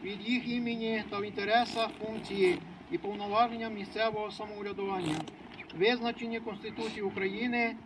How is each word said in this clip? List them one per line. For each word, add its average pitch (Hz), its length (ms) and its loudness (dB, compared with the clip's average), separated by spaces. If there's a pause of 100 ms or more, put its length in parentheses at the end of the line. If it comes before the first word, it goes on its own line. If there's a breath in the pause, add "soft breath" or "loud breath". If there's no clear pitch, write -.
від 202 260 -6
їх 240 180 2
імені 233 640 0
та 202 100 -2
в 208 60 0
інтересах 220 640 4 (100)
функції 202 580 2 (340)
і 170 60 0
повноваження 214 720 2
місцевого 214 600 0
самоврядування, 196 840 -2 (640)
визначені 233 640 2
Конституцією 220 680 -4
України 226 680 0 (100)